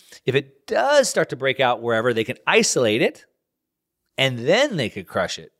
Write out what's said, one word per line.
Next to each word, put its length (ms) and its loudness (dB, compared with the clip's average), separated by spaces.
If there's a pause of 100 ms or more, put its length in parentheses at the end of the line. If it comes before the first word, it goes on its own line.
(260)
if 80 -2
it 320 -4
does 420 2
start 200 0
to 80 -8
break 240 -2
out 200 2
wherever, 320 0
they 120 0
can 120 -8 (120)
isolate 520 2
it, 260 -2 (920)
and 220 0
then 360 0
they 120 -4
could 180 -12
crush 320 -6
it. 220 -20